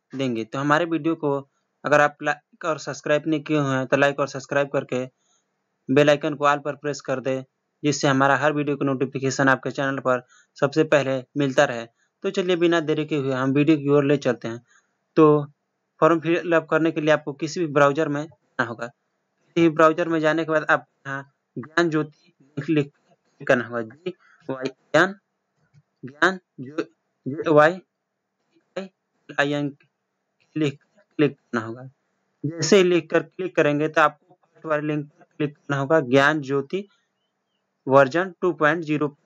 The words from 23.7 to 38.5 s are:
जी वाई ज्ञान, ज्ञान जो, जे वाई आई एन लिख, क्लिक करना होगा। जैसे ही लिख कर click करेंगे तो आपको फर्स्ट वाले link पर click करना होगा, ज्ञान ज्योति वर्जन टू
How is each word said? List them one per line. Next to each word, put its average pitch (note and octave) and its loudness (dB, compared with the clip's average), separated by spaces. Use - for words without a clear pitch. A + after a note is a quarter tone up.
जी C3+ -14
वाई C3 -10
ज्ञान, F3+ -2
ज्ञान D#3+ -2
जो, D3 -8
जे D3+ -6
वाई D#3 4
आई C#3+ -2
एन D3 -4
लिख, D3+ -4
क्लिक C#3+ 0
करना A2+ -8
होगा। B2+ -14
जैसे D#3+ 2
ही F#3+ 6
लिख F3 0
कर E3 0
click F3+ -10
करेंगे D3 2
तो D#3 0
आपको - -2
फर्स्ट - -20
वाले D3+ -4
link D3+ -4
पर - -20
click D3 -8
करना C#3 -6
होगा, D3+ 2
ज्ञान C#3 2
ज्योति C#3 -4
वर्जन C#3 4
टू F3+ 0